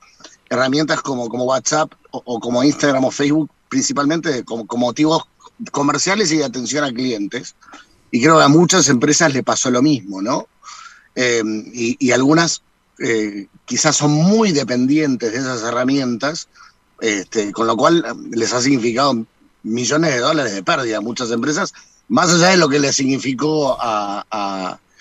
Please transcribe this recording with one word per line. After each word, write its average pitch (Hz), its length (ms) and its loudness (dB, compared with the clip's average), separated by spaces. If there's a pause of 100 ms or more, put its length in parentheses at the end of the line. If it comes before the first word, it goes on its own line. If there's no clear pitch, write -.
(500)
herramientas 135 520 0
como, 123 280 -4
como 123 160 -4
WhatsApp 135 460 0 (200)
o, 127 120 -10
o 120 160 -6
como 120 240 0
Instagram 139 420 2
o 127 60 0
Facebook, 147 380 0 (200)
principalmente 139 760 0
como, 113 240 -8
como 123 200 -2
motivos 151 360 2 (480)
comerciales 147 600 0
y 160 60 2
de 147 80 0
atención 127 380 -4
a 139 100 -4
clientes. 113 600 -6 (560)
Y 117 100 0
creo 156 160 6
que 147 60 6
a 139 40 6
muchas 170 420 6
empresas 147 440 2
le 123 100 -2
pasó 123 280 -2
lo 123 100 2
mismo, 101 400 0
¿no? 113 260 -6 (680)
Eh, 120 260 0 (320)
y, 120 260 -2
y 123 120 2
algunas, 151 500 2 (380)
eh, 107 480 -4 (180)
quizás 135 300 0
son 147 160 2
muy 190 400 4
dependientes 131 800 0
de 117 80 -4
esas 127 240 -6
herramientas, 127 840 -2 (540)
este, 104 500 -2
con 110 160 -2
lo 113 80 2
cual, 113 320 2
eh, - 60 -8 (240)
les 113 160 -2
ha 123 80 0
significado 120 640 0 (380)
millones 131 500 -2
de 120 60 -2
dólares 135 340 -2
de 98 100 -8
pérdida 127 340 -2
a - 40 -4
muchas 117 300 -6
empresas, 147 420 -2 (340)
más 165 240 2
allá 175 180 6
de 185 80 6
lo 160 120 4
que 143 100 2
le 139 140 0
significó 135 880 0
a, 104 480 -4
a, 98 500 -6 (220)